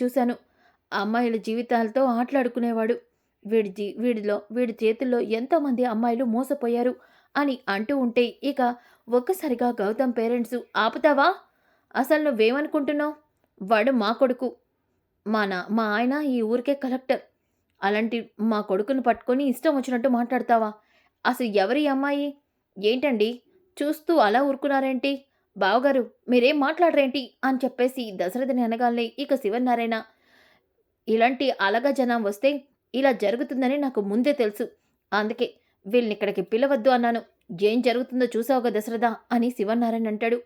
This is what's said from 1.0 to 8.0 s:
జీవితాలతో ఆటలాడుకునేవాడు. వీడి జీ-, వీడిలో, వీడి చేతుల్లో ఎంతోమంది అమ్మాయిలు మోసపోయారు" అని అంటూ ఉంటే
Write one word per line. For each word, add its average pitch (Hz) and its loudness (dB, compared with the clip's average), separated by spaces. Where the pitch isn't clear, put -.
జీవితాలతో 226 -2
ఆటలాడుకునేవాడు. 240 0
వీడి 208 0
జీ-, 202 -8
వీడిలో, 214 -2
వీడి 233 -2
చేతుల్లో 240 0
ఎంతోమంది 247 0
అమ్మాయిలు 233 0
మోసపోయారు" 240 0
అని 269 0
అంటూ 220 -2
ఉంటే 247 2